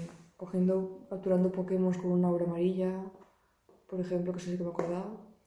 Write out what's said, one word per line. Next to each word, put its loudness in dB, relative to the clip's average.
cogiendo, 0
capturando 2
Pokémon 2
con -2
una 6
aura 2
amarilla, 0
por -6
ejemplo, -2
que -6
eso -8
sí -2
que -2
me -4
acordaba. -4